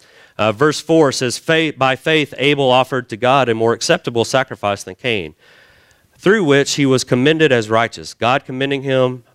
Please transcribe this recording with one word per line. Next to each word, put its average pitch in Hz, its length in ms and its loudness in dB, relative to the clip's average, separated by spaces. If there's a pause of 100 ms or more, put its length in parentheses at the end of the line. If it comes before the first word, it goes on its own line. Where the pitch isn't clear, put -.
(380)
Uh, 107 140 0
verse 139 280 0
four 160 320 2
says, 123 260 -4
"Faith, 160 420 -2
by 131 160 0
faith 156 420 -2
Abel 139 320 2
offered 127 400 0
to 113 80 -10
God 123 320 2
a 113 60 0
more 113 180 0
acceptable 120 520 -2
sacrifice 104 580 -4
than 92 120 -16
Cain, 98 380 -6 (840)
through 202 260 2
which 139 320 2
he 147 100 0
was 131 180 0
commended 147 480 2
as 113 180 0
righteous, 110 440 -2
God 123 320 -2
commending 135 380 -6
him 127 400 -2 (120)